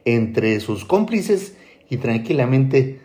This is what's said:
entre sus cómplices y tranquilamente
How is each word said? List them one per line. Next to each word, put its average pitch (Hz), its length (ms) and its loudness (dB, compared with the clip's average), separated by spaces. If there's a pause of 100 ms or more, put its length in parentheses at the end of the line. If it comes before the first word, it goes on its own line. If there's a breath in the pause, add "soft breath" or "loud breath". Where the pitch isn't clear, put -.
entre 110 560 0
sus 104 240 -6
cómplices 202 720 -2 (320 loud breath)
y 131 80 -4
tranquilamente 131 1080 0